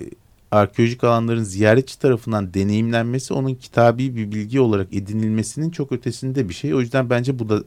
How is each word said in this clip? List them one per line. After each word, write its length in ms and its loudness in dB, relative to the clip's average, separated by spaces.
arkeolojik 520 2
alanların 400 2
ziyaretçi 560 2
tarafından 540 0
deneyimlenmesi, 800 0
onun 220 -2
kitabi 600 2
bir 160 -6
bilgi 280 -2
olarak 340 2
edinilmesinin 760 -2
çok 220 -6
ötesinde 580 -4
bir 40 -8
şey. 220 -4
O 40 2
yüzden 300 -2
bence 300 -2
bu 100 -4
da 180 0